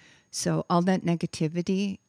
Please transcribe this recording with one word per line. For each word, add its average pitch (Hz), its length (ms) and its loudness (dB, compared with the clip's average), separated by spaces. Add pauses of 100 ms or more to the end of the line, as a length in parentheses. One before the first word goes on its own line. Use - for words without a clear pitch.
(300)
So - 400 -2
all 175 140 4
that 185 200 2
negativity 175 960 -2 (120)